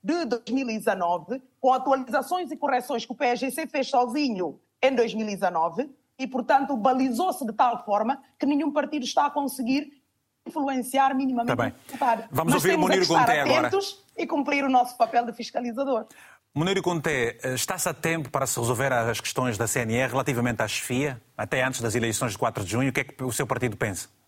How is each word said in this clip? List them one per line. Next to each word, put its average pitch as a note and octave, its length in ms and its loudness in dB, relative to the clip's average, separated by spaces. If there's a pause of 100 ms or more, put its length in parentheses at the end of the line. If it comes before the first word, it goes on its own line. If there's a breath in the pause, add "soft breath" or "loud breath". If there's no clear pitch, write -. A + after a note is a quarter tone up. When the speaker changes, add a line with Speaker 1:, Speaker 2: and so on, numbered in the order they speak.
Speaker 1:
de D#4+ 220 -2
dois A3+ 240 -4
mil C4 200 -2
e A3 100 -4
dezanove, F#3 600 0 (200)
com C4 100 6
atualizações C4 800 0
e D#4 60 -10
correções B3+ 480 -2
que - 60 -14
o A#3 40 -8
P C#4+ 100 -2
A B3 100 2
G C4 160 -4
C D#4+ 160 -6
fez C4+ 200 -2
sozinho A#3+ 720 0 (220)
em C4+ 120 4
dois A#3 200 2
mil A3 140 -4
e G#3 40 -6
dezanove, F3 580 0 (300)
e, C4 80 -6
portanto, C4+ 480 0
balizou-se C4 720 2
de A3 80 -6
tal B3 320 2
forma A3 360 0 (160 soft breath)
que - 80 -2
nenhum D4 240 2
partido D4 340 -2
está C#4+ 240 2
a - 20 0
conseguir C#4 720 -2 (440)
influenciar C4+ 680 0
minimamente B3 400 0
Speaker 2:
Tá - 80 0
bem. - 80 -2
Speaker 1:
o - 40 -16 (100)
resultado. - 440 0
Speaker 2:
Vamos D#3 240 2
Speaker 1:
Mas B2 100 2
Speaker 2:
ouvir - 60 4
o - 20 4
Speaker 1:
temos E4 140 4
é - 40 2
Speaker 2:
Munir F#3 180 4
Speaker 1:
que E3 60 4
estar E3+ 80 6
Speaker 2:
Conté - 180 4
agora. - 280 4
Speaker 1:
atentos G4 360 -2 (140)
e E4+ 100 -4
cumprir C#4+ 380 0
o C4 40 0
nosso B3 280 2
papel A#3+ 280 2
de A#3 60 -6
fiscalizador. A#3+ 720 -4 (480 loud breath)
Speaker 2:
Munir F#3 280 0
Conté, D3+ 600 0
eh, C3 120 -4
está-se F3 340 -2
a E3 60 -2
tempo D#3+ 360 -2
para C3+ 160 0
se - 140 -4
resolver B2 320 2
as A#2 300 0
questões B2 360 -2
da A2+ 100 0
C C3 120 0
N A2+ 140 0
E B2+ 120 2
relativamente A#2+ 560 0
à G#2+ 60 2
chefia, B2+ 540 -2 (160)
até B2+ 260 0
antes C3 160 -2
das A#2 160 -2
eleições A#2 380 0
de F#2 40 -10
quatro A2 280 -2
de F2 60 -8
junho? B2+ 180 0
O A#2+ 40 -6
que - 60 -2
é C3+ 60 -4
que - 180 -12
o B2+ 80 -2
seu B2 160 -2
partido A#2+ 300 -2
pensa? G2+ 320 -4 (180)